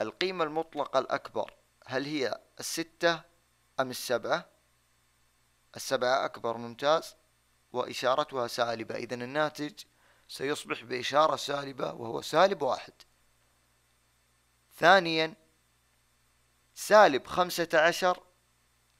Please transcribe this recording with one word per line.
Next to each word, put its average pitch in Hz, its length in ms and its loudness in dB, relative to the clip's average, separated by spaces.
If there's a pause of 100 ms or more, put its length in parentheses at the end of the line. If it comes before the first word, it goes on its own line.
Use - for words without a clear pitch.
القيمة 185 420 -4
المطلقة 151 560 -4
الأكبر، - 540 -4 (320)
هل 135 200 -6
هي 143 360 -6 (180)
الستة 165 600 -2 (580)
أم 131 100 -2
السبعة؟ 123 600 -4 (1300)
السبعة 127 500 0
أكبر، 117 320 -6
ممتاز، 120 580 -2 (580)
وإشارتها 127 720 -2
سالبة، 117 480 -4
إذن 120 260 -8
الناتج 147 600 -6 (440)
سيصبح 147 560 -6
بإشارة 131 520 2
سالبة 139 580 -6
وهو 120 280 -8
سالب 165 400 4
واحد. 120 320 -4 (1800)
ثانيا، 165 600 4 (1400)
سالب 190 520 6
خمسة 175 460 -2
عشر 170 500 4 (760)